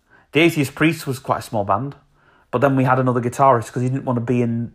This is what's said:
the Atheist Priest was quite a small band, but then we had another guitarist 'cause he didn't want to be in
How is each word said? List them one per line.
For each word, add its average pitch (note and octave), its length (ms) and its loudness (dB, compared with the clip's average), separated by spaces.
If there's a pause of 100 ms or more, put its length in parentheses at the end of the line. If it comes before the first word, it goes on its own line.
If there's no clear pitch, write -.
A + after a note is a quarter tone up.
(320)
the C#3+ 80 2
Atheist D#3 340 2
Priest D#3+ 320 0
was C3 140 -6
quite G2 180 -4
a - 40 -8
small G#2+ 220 -4
band, G#2+ 300 -2 (560)
but B2 100 -2
then C3+ 140 4
we C3 80 2
had B2+ 160 2
another B2+ 220 0
guitarist B2 520 2
'cause B2 100 -4
he B2+ 60 -2
didn't C3+ 160 -4
want B2+ 120 -2
to A#2 80 -4
be B2 180 0
in A#2 320 -4